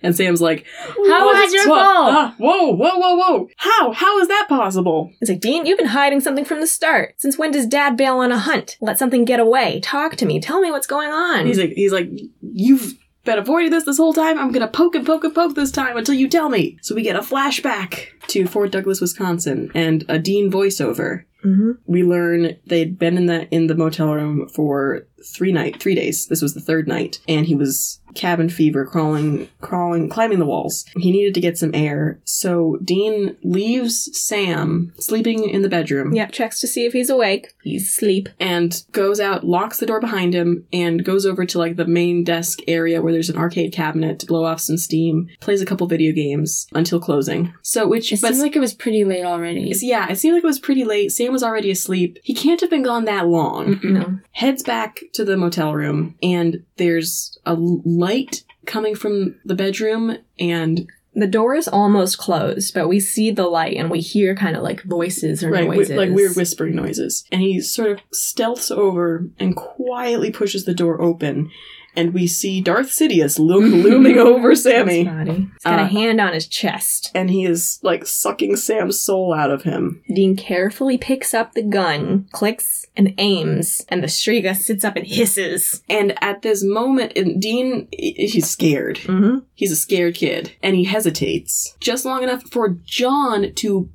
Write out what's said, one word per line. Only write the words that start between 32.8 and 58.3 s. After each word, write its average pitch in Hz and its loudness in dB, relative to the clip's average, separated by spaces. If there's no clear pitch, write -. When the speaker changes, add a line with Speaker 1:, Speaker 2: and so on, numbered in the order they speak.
Speaker 1:
Dean 202 -2
leaves 226 -2
Sam 170 -2
sleeping 220 -2
in 196 0
the 196 2
bedroom. 151 -2
Speaker 3:
Yep, 214 -2
checks - -6
to 247 -4
see 240 -2
if 240 -2
he's 247 0
awake. 226 0
He's - -6
asleep. 190 0
Speaker 1:
And 175 -2
goes 202 0
out, 196 -2
locks 180 0
the 233 -2
door 220 -2
behind 190 0
him, 170 0
and 170 0
goes 196 0
over 185 0
to, 180 -4
like, 170 0
the 170 -2
main 175 2
desk 170 -2
area 165 0
where 165 0
there's 165 0
an 165 -4
arcade 170 -2
cabinet 156 -2
to - -10
blow 165 0
off 160 -2
some 160 -4
steam, 165 0
plays 202 0
a 190 -2
couple 185 -2
video 156 0
games 151 -2
until 170 0
closing. 170 -2
So, - -2
which, 226 0
Speaker 2:
It 214 -2
Speaker 1:
but 233 2
Speaker 2:
seemed 262 0
like 294 -2
it 311 2
was 233 -2
pretty 220 0
late 185 -2
already. 175 -4
Speaker 1:
it's, 190 -4
yeah, 226 -2
it 196 -4
seemed 320 2
like 339 2
it 339 2
was 277 0
pretty 262 0
late. 208 0
Sam 240 -2
was 254 -2
already 220 -2
asleep. 185 -2
He - -4
can't 330 2
have 349 0
been 294 2
gone 233 0
that 196 0
long. 170 2
Speaker 2:
Mm-mm. 196 -2
Speaker 3:
No. 185 0
Speaker 1:
Heads 262 -2
back 226 -6
to 220 -4
the 196 0
motel 170 0
room, 151 -2
and 175 0
there's 170 -2
a - -4
l-, 170 0
light 180 0